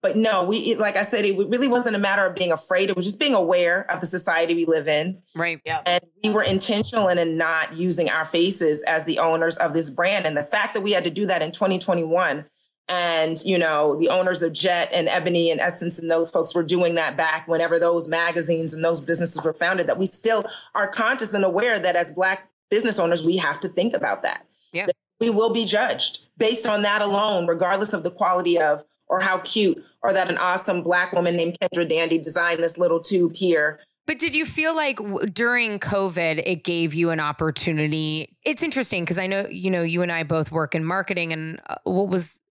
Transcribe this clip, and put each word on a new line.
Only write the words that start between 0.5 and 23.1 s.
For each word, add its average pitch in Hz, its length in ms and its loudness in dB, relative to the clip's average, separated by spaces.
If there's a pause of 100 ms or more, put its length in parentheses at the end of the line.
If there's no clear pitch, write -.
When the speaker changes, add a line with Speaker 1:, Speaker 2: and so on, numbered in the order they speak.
Speaker 1:
it, 226 220 0
like 202 160 0
I 196 60 0
said, 208 220 -2
it 196 120 2 (120)
really 269 200 2
wasn't 240 260 2
a 202 60 -2
matter 196 260 2
of 180 80 -2
being 180 160 -2
afraid. 185 400 0
It 180 60 0
was 180 80 -2
just 202 160 -4
being 285 160 2
aware 175 520 2
of 175 120 -4
the 175 60 -4
society 170 500 0
we 170 80 0
live 160 240 0
in. 156 340 -2 (140)
Speaker 2:
Right. 165 280 -4
Speaker 3:
Yeah. 160 220 -4
Speaker 1:
And 175 160 0 (220)
we 214 60 2
were 208 120 2
intentional 208 640 0
in, 180 120 2
in 165 180 0
not 160 400 0
using 175 340 0
our 160 140 0
faces 170 580 2
as 160 220 0
the 160 160 -2
owners 165 380 2
of 151 160 0
this 156 160 0
brand. 175 360 0
And 156 100 -2
the 147 60 -2
fact 208 320 -2
that 214 60 0
we 202 100 -2
had 180 140 2
to 175 60 0
do 185 160 -2
that 196 140 0
in 156 120 -4
twenty 185 260 0
twenty-one, 165 680 0 (420)
and, 165 560 0
you 190 120 2
know, 151 380 2
the 165 140 2
owners 180 340 2
of 165 100 0
Jet 175 400 0
and 160 160 0
Ebony 170 440 2
and 147 80 -2
Essence 175 400 -2
and 165 100 -6
those 165 220 0
folks 160 200 0
were 175 120 0
doing 175 320 2
that 151 200 -2
back 160 300 -2
whenever 165 320 2
those 170 300 2
magazines 165 680 0
and 160 100 -4
those 165 160 2
businesses 165 440 -2
were 160 100 0
founded, 175 320 0
that 156 120 0
we 190 80 0
still 220 380 0 (300)
are 202 140 0
conscious 226 440 -2
and 196 120 2
aware 208 340 2
that 175 160 0
as 175 160 0
Black 185 380 -2 (220)
business 220 280 2
owners, 170 240 2